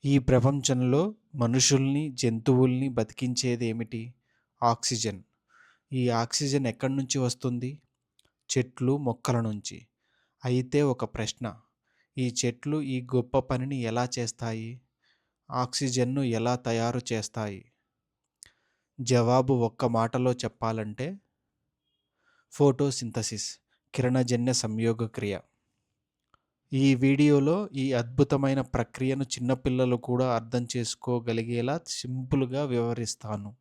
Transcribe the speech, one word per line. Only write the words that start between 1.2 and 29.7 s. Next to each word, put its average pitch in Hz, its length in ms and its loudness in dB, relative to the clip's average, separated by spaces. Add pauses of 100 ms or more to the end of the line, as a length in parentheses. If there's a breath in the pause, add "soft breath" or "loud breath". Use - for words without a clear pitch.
మనుషుల్ని, 135 760 2
జంతువుల్ని 127 760 2
బతికించేదేమిటి? 117 1200 -4 (500)
ఆక్సిజన్. 113 600 0 (720 soft breath)
ఈ 123 160 0
ఆక్సిజన్ 127 580 0
ఎక్కడి 135 260 -2
నుంచి 135 260 -2
వస్తుంది? 123 640 -2 (760)
చెట్లు, 127 400 0
మొక్కల 123 440 0
నుంచి. 107 460 -6 (580)
అయితే 127 360 2
ఒక 127 240 0
ప్రశ్న, 107 500 -8 (600)
ఈ 123 180 -2 (100)
చెట్లు 143 360 -2
ఈ 127 340 -4
గొప్ప 123 240 2
పనిని 131 420 -4
ఎలా 120 280 -2 (100)
చేస్తాయి? 113 640 -8 (680)
ఆక్సిజన్ను 127 720 0
ఎలా 120 340 0
తయారు 120 460 -2 (120)
చేస్తాయి? 104 520 -6 (1300 soft breath)
జవాబు 127 540 4
ఒక్క 120 320 0
మాటలో 117 480 0
చెప్పాలంటే 113 840 -6 (1300)
ఫోటోసింథసిస్, 127 1080 0 (360)
కిరణజన్య 123 580 2
సంయోగ 113 540 0
క్రియ. 101 320 -4 (1300)
ఈ 135 240 4
వీడియోలో 143 760 4
ఈ 135 200 -2
అద్భుతమైన 135 680 2
ప్రక్రియను 131 600 -2
చిన్నపిల్లలు 127 720 0